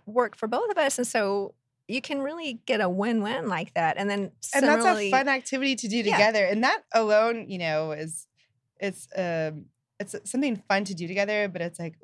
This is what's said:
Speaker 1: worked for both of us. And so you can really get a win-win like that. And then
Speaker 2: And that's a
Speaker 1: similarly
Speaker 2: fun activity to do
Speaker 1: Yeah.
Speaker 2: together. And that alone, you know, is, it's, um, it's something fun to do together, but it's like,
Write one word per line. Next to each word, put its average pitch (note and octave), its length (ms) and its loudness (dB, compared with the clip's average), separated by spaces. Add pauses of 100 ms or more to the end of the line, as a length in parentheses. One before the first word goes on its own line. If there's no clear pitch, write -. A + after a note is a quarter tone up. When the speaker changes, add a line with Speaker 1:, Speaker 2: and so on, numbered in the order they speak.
Speaker 1:
worked A3 320 0
for A3 100 -4
both F4 220 0
of G4 60 -4
us. C#4 220 2
And B3 80 -2
so G3+ 480 -2 (340)
you B3 140 -4
can C#4 180 -4
really C#4+ 460 -6
get G#3+ 160 2
a F#3 80 2
win-win G#3+ 580 0
like E3+ 240 -4
that. E3 240 2
And G3 120 -2
then G3+ 240 -2 (220)
Speaker 2:
And C4+ 140 4
that's - 160 4
a F#4 40 6
Speaker 1:
similarly D#4 220 2
Speaker 2:
fun C4+ 180 4
activity C4 480 0
to A3 120 -6
do A3+ 140 0
Speaker 1:
Yeah. G#3 100 0
Speaker 2:
together. G#3 320 4
And G#3 180 2
that E4+ 200 2 (100)
alone, A3+ 560 4
you F#3+ 100 -8
know, D#3 340 -2
is, D#3 340 -10 (520)
it's, F#3+ 380 -6
um, E3 480 -2 (340)
it's G3+ 160 -10 (160)
something B3+ 260 0 (120)
fun G3 160 2
to G3 100 -8
do E3 140 -6
together, G3+ 400 0
but F3 140 -6
it's E3+ 160 -6
like, E3 260 -8